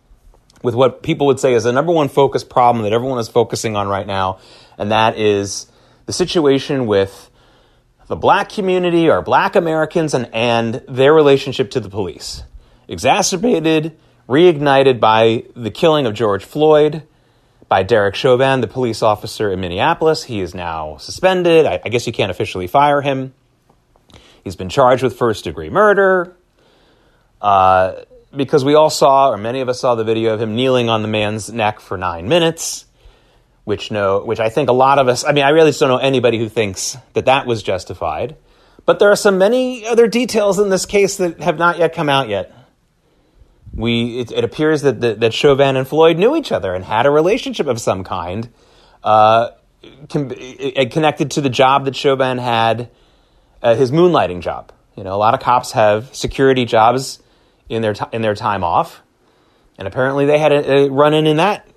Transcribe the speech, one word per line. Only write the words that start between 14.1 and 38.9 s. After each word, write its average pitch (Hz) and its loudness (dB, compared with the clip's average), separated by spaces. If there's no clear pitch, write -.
reignited 139 4
by 113 2
the 117 -8
killing 151 0
of 104 -4
George 101 -2
Floyd, 151 2
by 98 2
Derek 101 2
Chauvin, 135 2
the 110 -4
police 120 -6
officer 107 -2
in 92 -6
Minneapolis. 147 -2
He 113 -10
is 92 -8
now 80 -10
suspended. 175 2
I, 90 -2
I 101 -6
guess 117 -4
you 120 -8
can't 107 -4
officially 92 -8
fire 143 2
him. 131 -6
He's 92 -12
been 92 -10
charged 127 2
with 123 -2
first-degree 85 -6
murder, 190 2
uh, 92 2
because 139 0
we 147 2
all 156 6
saw, 135 4
or 107 -4
many 117 -6
of 123 -6
us 123 -4
saw 127 0
the 113 -4
video 113 0
of 110 -4
him 107 -4
kneeling 123 0
on 110 0
the 107 -6
man's 107 -4
neck 107 -4
for - -12
nine 90 -8
minutes, 165 -2
which - -6
no, 101 -2
which 110 -6
I 110 0
think 131 -2
a 120 2
lot 135 4
of 131 2
us, 123 0
I 147 0
mean, 143 2
I 139 4
really 156 6
just - -2
don't 143 2
know 127 2
anybody 123 0
who 113 -4
thinks 101 -6
that 104 -2
that 135 2
was 117 -4
justified. 87 -8
But 170 0